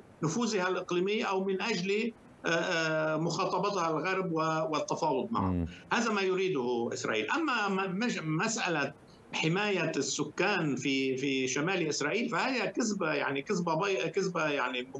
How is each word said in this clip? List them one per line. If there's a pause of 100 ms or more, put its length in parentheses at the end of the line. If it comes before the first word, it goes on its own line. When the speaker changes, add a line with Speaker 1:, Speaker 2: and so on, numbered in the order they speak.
(220)
Speaker 1:
نفوذها
الإقليمي،
أو
من
أجل، (340)
آه،
آه،
مخاطبتها
الغرب
و-،
والتفاوض
معه.
Speaker 2:
مم. (260)
Speaker 1:
هذا
ما
يريده
إسرائيل.
أما
م-،
مج-،
مسألة (400)
حماية
السكان
في،
في
شمال
إسرائيل،
فهي
كذبة،
يعني،
كذبة
بي-،
كذبة،
يعني، (100)